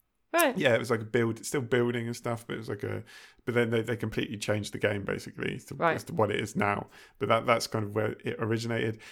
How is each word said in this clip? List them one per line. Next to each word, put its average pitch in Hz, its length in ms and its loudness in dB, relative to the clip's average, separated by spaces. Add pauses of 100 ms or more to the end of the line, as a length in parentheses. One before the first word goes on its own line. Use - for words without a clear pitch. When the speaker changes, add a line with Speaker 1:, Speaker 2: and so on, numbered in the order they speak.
(320)
Speaker 1:
Right. 320 260 4
Speaker 2:
Yeah, 131 160 4
it 117 40 6
was, 123 120 -2
like, 113 100 2
a 113 40 -6
build, 113 340 2
it's - 100 -10
still 147 140 0
building 120 440 2
and 120 100 -4
stuff, 117 300 -6
but - 80 -6
it - 40 -6
was, 110 100 -10
like, 104 160 -6
a, 104 180 -4 (440)
but 117 80 0
then 120 160 4
they, 113 120 2
they 113 140 -2
completely 110 400 -4
changed 104 380 -2
the 101 40 -6
game, 101 260 0
basically, - 540 -4 (100)
to, - 60 -10
Speaker 1:
Right. 160 220 0
Speaker 2:
as - 80 -10
to - 100 -12
what 107 160 2
it - 100 0
is - 140 -4
now. - 340 0 (300)
But - 120 -2
that, 113 160 4
that's 117 200 4
kind 110 200 -2
of 101 80 -8
where 110 300 0
it 117 140 -4
originated. 113 600 -2 (140)